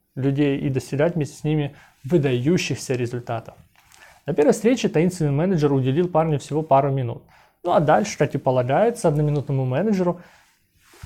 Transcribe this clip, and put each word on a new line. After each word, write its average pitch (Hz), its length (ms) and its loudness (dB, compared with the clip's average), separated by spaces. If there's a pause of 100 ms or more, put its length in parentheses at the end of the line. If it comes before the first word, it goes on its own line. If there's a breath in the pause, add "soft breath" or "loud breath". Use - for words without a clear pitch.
(140)
людей 139 460 0
и 143 100 -2
достигать 147 460 -2
вместе 147 200 -4
с - 60 -20
ними 151 320 -2 (300 soft breath)
выдающихся 139 880 0
результатов. 120 600 -6 (680 soft breath)
На - 100 -4
первой 294 180 4
встрече 226 360 0
таинственный 160 440 0
менеджер 151 400 2
уделил 135 360 2
парню 160 300 0
всего 151 240 -6
пару 139 300 2
минут. 123 320 -6 (400 soft breath)
Ну 349 80 0
а 226 80 4
дальше, 170 360 2
как - 200 0
и - 20 -2
полагается 139 680 0
одноминутному 147 560 0
менеджеру, 175 560 0 (840 loud breath)